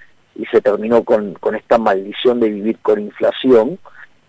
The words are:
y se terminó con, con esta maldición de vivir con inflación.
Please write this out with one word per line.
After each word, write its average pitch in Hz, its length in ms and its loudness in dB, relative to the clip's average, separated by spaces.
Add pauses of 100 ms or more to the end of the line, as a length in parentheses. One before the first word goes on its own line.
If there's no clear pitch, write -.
(360)
y - 120 -10
se 113 120 2
terminó 107 440 2
con, 104 320 0
con 107 200 -4
esta - 220 0
maldición 107 600 -2
de 110 100 2
vivir 107 320 -4
con 107 180 0
inflación. 113 800 0 (520)